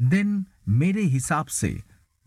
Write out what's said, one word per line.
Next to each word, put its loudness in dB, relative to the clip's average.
then 2
मेरे 2
हिसाब -2
से -4